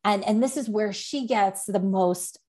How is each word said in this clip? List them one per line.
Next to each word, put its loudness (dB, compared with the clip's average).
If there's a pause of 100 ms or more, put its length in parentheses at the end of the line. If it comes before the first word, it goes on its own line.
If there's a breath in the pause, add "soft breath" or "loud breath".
And, 0
and 2
this 0
is -4
where 0
she -6
gets 0
the 0
most, 0